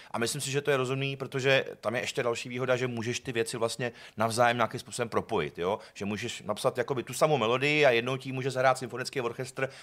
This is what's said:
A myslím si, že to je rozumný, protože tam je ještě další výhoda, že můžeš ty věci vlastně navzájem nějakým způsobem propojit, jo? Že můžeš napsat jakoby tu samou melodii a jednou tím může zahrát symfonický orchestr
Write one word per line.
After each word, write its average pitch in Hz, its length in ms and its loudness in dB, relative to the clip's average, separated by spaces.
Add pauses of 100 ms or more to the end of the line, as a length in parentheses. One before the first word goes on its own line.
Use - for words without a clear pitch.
(120)
A 107 60 -6
myslím 117 240 -2
si, 135 100 -4
že 143 100 0
to 147 100 0
je 139 60 4
rozumný, 135 400 -2
protože 135 480 2 (160)
tam 107 140 -2
je 123 60 -2
ještě 117 220 -4
další 120 260 -2
výhoda, 123 260 0
že 123 120 -2
můžeš 117 320 -4
ty - 120 -8
věci 117 260 -2
vlastně 117 340 -2 (260)
navzájem 117 400 4
nějakým 113 220 2
způsobem 117 300 -6
propojit, 90 500 0
jo? 92 200 0 (140)
Že 101 120 -8
můžeš 104 400 -6
napsat 113 320 -2
jakoby 123 260 -2
tu 127 100 -10
samou 156 240 4
melodii 131 480 4
a 135 40 10
jednou 123 280 2
tím 131 180 -8
může 131 160 -2
zahrát 127 260 4
symfonický 127 440 -6
orchestr 131 480 -4 (140)